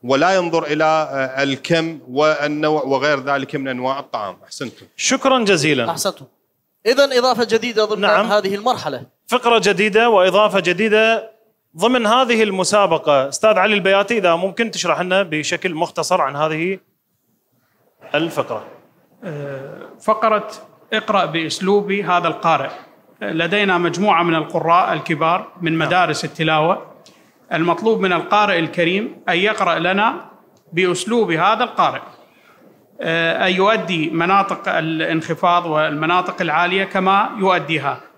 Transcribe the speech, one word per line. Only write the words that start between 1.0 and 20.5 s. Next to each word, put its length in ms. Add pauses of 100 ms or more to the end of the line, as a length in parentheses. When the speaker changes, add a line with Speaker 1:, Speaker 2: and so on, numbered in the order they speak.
Speaker 1:
الكم 560 (100)
والنوع 720
وغير 380
ذلك 360
من 120
أنواع 300
الطعام. 460
أحسنتم. 420 (100)
Speaker 2:
شكرًا 480
جزيلًا. 460
Speaker 3:
أحسنتم. 340 (640)
إذن 320
إضافة 260
جديدة 400
ضمن 160
Speaker 2:
نعم. 260
Speaker 3:
هذه 280
المرحلة. 480 (240)
Speaker 2:
فقرة 380
جديدة 460
وإضافة 500
جديدة 720 (460)
ضمن 300
هذه 360
المسابقة. 880
أستاذ 300
علي 160
البياتي، 440
إذا 160
ممكن 360
تشرح 300
لنا 220
بشكل 520
مختصر 460
عن 160
هذه 420 (1400)
الفقرة. 500 (600)
Speaker 4:
آه، 640 (140)
فقرة 460 (440)